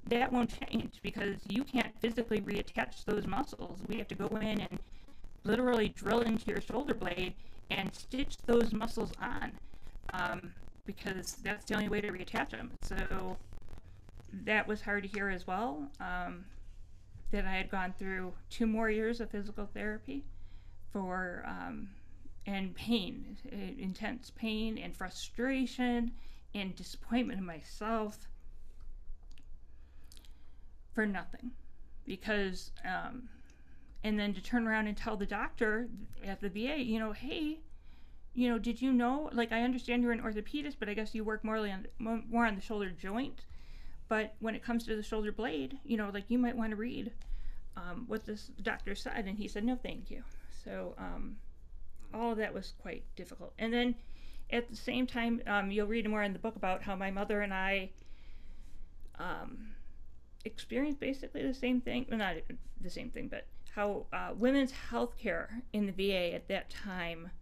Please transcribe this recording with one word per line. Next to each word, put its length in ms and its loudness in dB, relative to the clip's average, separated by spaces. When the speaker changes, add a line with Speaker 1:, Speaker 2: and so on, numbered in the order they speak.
Speaker 1:
that 240 6
won't 220 6
change 320 0
because 360 0
you 140 2
can't 360 2
physically 420 2
reattach 640 -2
those 200 2
muscles. 640 -2
We 100 0
have 120 -2
to 60 -4
go 120 0
in 240 2
and 180 -4
literally 460 6
drill 320 4
into 300 4
your 100 2
shoulder 320 2
blade 400 0
and 220 0
stitch 520 0
those 280 8
muscles 380 0
on, 300 -2
um, 400 -2
because 480 -4
that's 220 -2
the 100 0
only 140 2
way 120 2
to 100 -2
reattach 400 -2
them." 200 -6
So 560 0
that 220 4
was 140 0
hard 220 2
to 60 -6
hear 200 0
as 180 -2
well, 420 0
um, 460 -2
that 140 6
I 100 6
had 160 2
gone 260 2
through 360 0
two 180 4
more 220 6
years 320 4
of 100 -2
physical 420 -2
therapy 500 -2
for, 520 -2
um, 440 -4
and 280 0
pain, 640 0
i-, 300 -4
intense 500 -4
pain 460 0
and 180 -4
frustration 1160 2
and 200 -2
disappointment 640 2
in 60 -2
myself 720 -2
for 120 4
nothing. 460 -2
Because, 680 0
um, 440 -2
and 140 4
then 160 4
to 80 -2
turn 260 4
around 200 4
and 80 0
tell 220 0
the 80 0
doctor 640 2
at 140 -2
the 100 0
V 220 0
A, 60 0
you 220 2
know, 120 0
"Hey, 480 -2
you 160 6
know, 100 6
did 220 0
you 120 6
know, 400 6
like, 180 4
I 120 4
understand 400 4
you're 100 6
an 80 0
orthopedist, 580 -2
but 80 0
I 60 0
guess 220 0
you 80 0
work 200 0
more 140 2
on, 300 0
mo-, 300 2
more 160 8
on 100 4
the 60 -4
shoulder 300 0
joint. 540 -2
But 320 2
when 160 0
it 80 -6
comes 220 2
to 100 2
the 80 0
shoulder 300 2
blade, 500 0
you 140 2
know, 160 2
like, 160 -2
you 80 6
might 180 4
wanna 220 2
read, 340 -2
um, 320 -4
what 180 -2
this 220 -6
doctor 340 0
said." 320 -2
And 100 -2
he 100 -2
said, 180 -2
"No, 100 6
thank 340 -4
you." 140 -4
So, 300 -4
um, 400 -2
Speaker 2:
Hmm. 80 -6
Speaker 1:
all 140 2
of 60 0
that 140 0
was 280 -6
quite 220 -6
difficult. 420 -10
And 160 0
then 220 6
at 180 2
the 80 -8
same 320 2
time, 400 2
um, 240 4
you'll 160 4
read 220 2
more 140 4
in 100 2
the 60 -4
book 180 -2
about 260 2
how 100 0
my 160 0
mother 320 2
and 120 2
I, 380 2
um, 580 -4
experienced 560 0
basically 440 -2
the 100 2
same 260 4
thing. 300 0
Well, 100 2
not 160 2
the 80 2
same 220 -4
thing, 180 -2
but 180 -6
how, 380 2
uh, 240 -2
women's 360 6
health 460 0
care 440 -2
in 140 4
the 80 0
V 180 4
A 220 2
at 160 -6
that 200 0
time 640 -4